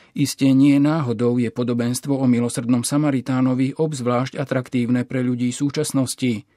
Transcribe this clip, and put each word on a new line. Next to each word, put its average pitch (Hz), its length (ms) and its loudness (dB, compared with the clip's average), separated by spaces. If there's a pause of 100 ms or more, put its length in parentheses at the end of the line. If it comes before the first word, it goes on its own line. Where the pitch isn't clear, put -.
(200)
Isté 135 320 2
nie 139 240 6
náhodou 123 640 0
je 117 80 0
podobenstvo 120 640 -2
o 135 160 2
milosrdnom 120 560 0
Samaritánovi 131 960 0
obzvlášť 131 560 -2
atraktívne 123 720 -2
pre 131 160 -4
ľudí 123 240 -2
súčasnosti. 135 960 -2 (120)